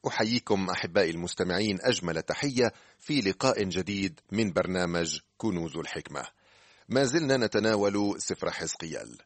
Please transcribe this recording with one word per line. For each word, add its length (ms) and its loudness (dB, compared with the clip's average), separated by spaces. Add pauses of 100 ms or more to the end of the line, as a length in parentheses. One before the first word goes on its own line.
أحييكم 600 0
أحبائي 400 2
المستمعين 720 -2
أجمل 400 0
تحية 500 0 (280)
في 200 -2
لقاء 440 2
جديد 560 -2 (120)
من 220 0
برنامج 680 0 (180)
كنوز 400 -4
الحكمة. 460 -8 (680)
ما 140 4
زلنا 340 2
نتناول 800 2
سفر 340 -4
حزقيال. 760 -8